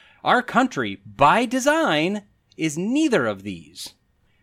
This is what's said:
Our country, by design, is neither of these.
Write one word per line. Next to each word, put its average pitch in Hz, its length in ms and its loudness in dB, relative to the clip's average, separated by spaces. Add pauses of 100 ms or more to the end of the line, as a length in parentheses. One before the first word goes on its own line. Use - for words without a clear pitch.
(240)
Our 202 180 2
country, 139 640 -2
by 160 400 4
design, 226 800 0 (320)
is 156 200 -4
neither 220 520 0
of 98 160 -6
these. 85 500 -12 (480)